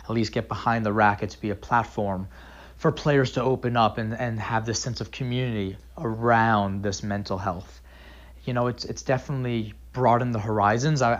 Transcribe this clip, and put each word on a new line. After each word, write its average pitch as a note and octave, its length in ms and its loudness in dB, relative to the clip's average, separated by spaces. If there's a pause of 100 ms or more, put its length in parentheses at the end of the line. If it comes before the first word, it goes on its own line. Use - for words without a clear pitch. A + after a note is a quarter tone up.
at - 60 -12
least A2 240 0
get A2+ 160 -2
Behind A2+ 360 0
the G#2 60 0
Racket G#2 380 2
to - 100 -18
be G#2+ 120 -4
a G2 40 -4
platform G2+ 720 -2 (480)
for D#3+ 160 0
players C#3+ 400 2
to B2+ 100 -2
open A#2+ 360 0
up A2 200 4
and, A2+ 160 -2
and A2+ 280 -4
have A2+ 240 -2
this A2+ 160 -2
sense A#2+ 180 -6
of A2 100 -8
community A#2+ 680 -4 (200)
around A2+ 840 2
this G2+ 180 -4
mental G2+ 360 -4
health. F#2 420 -6 (640)
You B2+ 80 -6
know, A#2+ 160 0
it's, A#2+ 160 -4
it's - 200 -10
definitely B2+ 720 -2 (200)
broadened A#2+ 420 4
the G#2+ 40 -2
horizons. A2+ 640 2
I, A#2+ 180 4